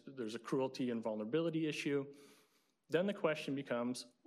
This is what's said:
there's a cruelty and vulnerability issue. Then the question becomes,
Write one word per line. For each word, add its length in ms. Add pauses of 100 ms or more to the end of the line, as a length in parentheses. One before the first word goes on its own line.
there's 300
a 20
cruelty 520
and 120
vulnerability 640
issue. 400 (840)
Then 160
the 60
question 440
becomes, 500 (200)